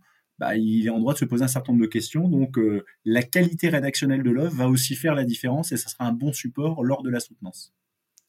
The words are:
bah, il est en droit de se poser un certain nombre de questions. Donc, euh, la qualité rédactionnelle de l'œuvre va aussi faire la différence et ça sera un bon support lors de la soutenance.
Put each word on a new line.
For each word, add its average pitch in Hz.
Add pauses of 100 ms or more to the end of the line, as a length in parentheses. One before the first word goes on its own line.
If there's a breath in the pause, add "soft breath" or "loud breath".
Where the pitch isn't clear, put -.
(380 soft breath)
bah, 104
il 110
est 117
en 113
droit 127
de -
se 139
poser 123
un 127
certain 127
nombre 117
de 110
questions. 156
Donc, 135
euh, 104 (200 soft breath)
la 117
qualité 170
rédactionnelle 135
de 123
l'œuvre 147
va 127
aussi 127
faire 156
la 135
différence 127
et 135
ça -
sera -
un 117
bon 135
support 143
lors 135
de 131
la 120
soutenance. - (540)